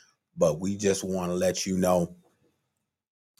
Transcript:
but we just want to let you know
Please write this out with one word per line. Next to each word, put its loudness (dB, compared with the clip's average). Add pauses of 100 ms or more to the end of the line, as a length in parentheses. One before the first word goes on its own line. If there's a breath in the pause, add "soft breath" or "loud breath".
(360 soft breath)
but 2
we -2
just 0
want -4
to -2
let 0
you -2
know 2 (1300)